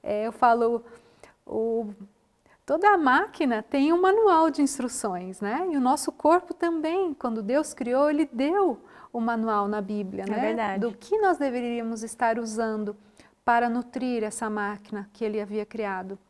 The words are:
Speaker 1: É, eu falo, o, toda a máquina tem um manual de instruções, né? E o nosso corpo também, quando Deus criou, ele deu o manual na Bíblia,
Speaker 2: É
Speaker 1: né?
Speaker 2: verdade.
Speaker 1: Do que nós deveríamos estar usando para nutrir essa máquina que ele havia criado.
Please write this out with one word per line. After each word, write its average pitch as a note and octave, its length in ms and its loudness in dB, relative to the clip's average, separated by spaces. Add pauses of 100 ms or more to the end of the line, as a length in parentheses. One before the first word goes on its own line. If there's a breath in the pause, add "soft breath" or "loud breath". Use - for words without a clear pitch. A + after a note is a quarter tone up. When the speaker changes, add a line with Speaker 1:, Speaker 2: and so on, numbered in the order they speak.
Speaker 1:
É, G#3 240 -4
eu A3+ 60 -6
falo, A#3 520 4 (600 loud breath)
o, A3 480 -4 (720 soft breath)
toda E4+ 240 4
a G4+ 80 6
máquina C#4+ 640 2
tem C#4+ 320 2
um F4 80 4
manual F#4 480 6
de D4 140 0
instruções, F#3+ 760 -4
né? B3+ 320 -4
E D4 60 0
o - 20 2
nosso C#4 320 0
corpo E4+ 440 2
também, E4 580 -2
quando A3+ 300 -6
Deus C#4 320 0
criou, C4 340 2
ele D4+ 240 2
deu D4 460 0 (340 loud breath)
o A#3+ 80 -4
manual A3 460 0
na G#3+ 120 -2
Bíblia, G3 440 -6
Speaker 2:
É G3 80 -6
Speaker 1:
né? G#3 80 -2
Speaker 2:
verdade. G#3 400 -2
Speaker 1:
Do A3+ 120 -2
que - 280 -4
nós F#4 180 4
deveríamos A#3+ 640 -4
estar A3+ 380 -2
usando A3 580 -4 (480 soft breath)
para A#3+ 240 2
nutrir A#3+ 540 -4
essa G#3+ 260 -6
máquina G#3 640 -6
que - 100 -8
ele G#3+ 160 -2
havia G#3 280 -6
criado. G3 500 -8 (120)